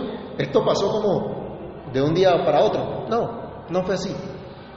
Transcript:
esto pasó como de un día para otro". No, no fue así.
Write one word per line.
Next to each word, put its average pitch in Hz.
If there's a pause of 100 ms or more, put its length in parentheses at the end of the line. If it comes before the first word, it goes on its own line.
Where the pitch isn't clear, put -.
(380)
esto 170
pasó -
como 208 (500)
de 127
un 151
día 185 (140)
para 156
otro". 139
No, -
no 180
fue 190
así. - (600)